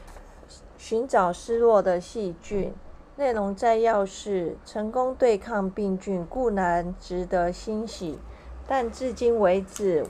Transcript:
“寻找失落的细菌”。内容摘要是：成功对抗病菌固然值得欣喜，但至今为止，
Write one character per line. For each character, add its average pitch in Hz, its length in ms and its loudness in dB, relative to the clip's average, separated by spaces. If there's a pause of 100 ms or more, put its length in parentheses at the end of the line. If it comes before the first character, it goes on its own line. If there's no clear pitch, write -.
(760)
“寻 233 300 -2
找 190 240 4
失 233 260 -4
落 226 240 6
的 180 200 2
细 185 400 -6
菌”。 196 320 -4 (460)
内 269 120 2
容 202 240 -2
摘 226 220 4
要 220 280 4
是： 190 580 -4
成 214 280 -6
功 254 240 0
对 233 240 4
抗 202 320 -2
病 190 260 -2
菌 185 300 -4
固 247 240 0
然 180 480 0
值 180 260 -6
得 180 260 0
欣 214 360 -6
喜， 175 320 -8 (480)
但 254 240 0
至 254 200 -6
今 233 280 2
为 190 200 6
止， 190 500 0